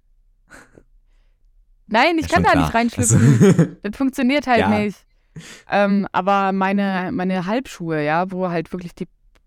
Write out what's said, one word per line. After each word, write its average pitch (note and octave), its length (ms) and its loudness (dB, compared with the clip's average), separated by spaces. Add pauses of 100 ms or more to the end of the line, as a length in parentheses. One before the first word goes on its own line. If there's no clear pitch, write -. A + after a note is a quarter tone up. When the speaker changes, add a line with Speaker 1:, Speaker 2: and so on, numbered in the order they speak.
(1900)
Speaker 1:
Nein, D#4+ 300 2
ich D4 100 -4
Speaker 2:
Ja, D#4 60 0
Speaker 1:
kann - 20 4
Speaker 2:
schon - 80 2
Speaker 1:
da G#4 60 4
Speaker 2:
klar. D#4+ 140 2
Speaker 1:
nicht - 100 -2
reinschlüpfen. D3 680 2
Speaker 2:
Also F3 360 4
<laughs> - 40 -20
Speaker 1:
Das G#3 140 -8
funktioniert C4+ 500 0
halt B3 140 2
Speaker 2:
Ja. F#3+ 80 2 (100)
Speaker 1:
nicht. G#3 280 -6 (640)
Ähm, G3+ 420 0
aber G3 400 0
meine, F#3+ 600 -2
meine F#3 340 -4
Halbschuhe, F3 560 -4
ja, E3 300 -2
wo F#3 160 -4
halt E3+ 240 -6
wirklich F3 220 -12
die - 120 -12 (400)